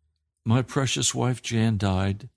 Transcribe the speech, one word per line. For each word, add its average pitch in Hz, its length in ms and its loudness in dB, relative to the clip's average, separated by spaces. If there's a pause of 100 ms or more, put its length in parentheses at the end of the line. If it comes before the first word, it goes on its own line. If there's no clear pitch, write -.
(460)
my 117 160 4
precious 127 540 -2
wife 123 260 -2
Jan 113 360 0
died, 98 600 0